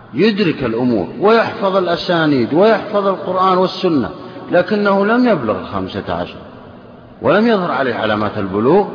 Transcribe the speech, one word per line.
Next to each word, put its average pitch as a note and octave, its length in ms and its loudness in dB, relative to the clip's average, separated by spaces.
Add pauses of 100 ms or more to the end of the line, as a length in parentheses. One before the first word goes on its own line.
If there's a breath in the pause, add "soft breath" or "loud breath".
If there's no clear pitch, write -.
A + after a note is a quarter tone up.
(140)
يدرك F#3 500 0
الأمور A2+ 440 0 (120)
ويحفظ G3 560 2
الأسانيد D#3+ 800 0
ويحفظ G3+ 540 2
القرآن F#3 500 0
والسنة، E3+ 520 0 (420 loud breath)
لكنه G3 540 2
لم A#3+ 220 2
يبلغ G#2+ 380 0
خمسة F#2+ 480 -6
عشر F2 220 -6 (840)
ولم F#3 260 2
يظهر F#3 240 0
عليه B2+ 240 -2
علامات G#2 420 -2
البلوغ، A2+ 580 2